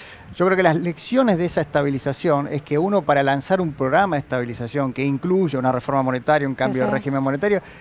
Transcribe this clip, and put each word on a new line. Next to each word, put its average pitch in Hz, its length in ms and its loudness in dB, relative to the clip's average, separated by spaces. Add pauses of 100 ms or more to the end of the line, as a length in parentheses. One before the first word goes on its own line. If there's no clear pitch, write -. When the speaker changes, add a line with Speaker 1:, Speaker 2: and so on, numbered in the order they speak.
(340)
Speaker 1:
yo 175 120 0
creo 190 100 2
que 180 80 2
las 160 100 6
lecciones 180 640 0
de 175 60 0
esa 175 160 -2
estabilización 143 880 0
es 147 140 -4
que - 140 -4
uno 190 260 2
para 139 200 4
lanzar 139 380 0
un 165 120 -2
programa 151 440 0
de 139 60 0
estabilización 123 720 -4
que 135 120 -4
incluya 143 560 0
una 131 100 4
reforma 131 320 0
monetaria, 131 460 0
un 135 60 -4
Speaker 2:
Sí, 117 40 -10
Speaker 1:
cambio 131 240 0
de 127 60 0
Speaker 2:
sí. - 40 0
Speaker 1:
régimen 135 300 -2
monetario, 147 400 0 (180)